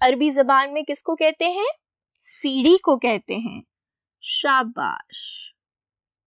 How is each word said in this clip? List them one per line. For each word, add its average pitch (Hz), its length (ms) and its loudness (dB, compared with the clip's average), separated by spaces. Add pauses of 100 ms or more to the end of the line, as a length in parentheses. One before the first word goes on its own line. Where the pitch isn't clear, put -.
अरबी 262 300 4
जबान 269 380 2
में 294 160 -4
किसको 311 300 -6
कहते 320 320 0
हैं? 392 200 -2 (560)
सीढ़ी 277 560 2
को 294 180 2
कहते 214 380 -2
हैं। 226 260 -10 (640)
शाबाश, - 960 -2 (1080)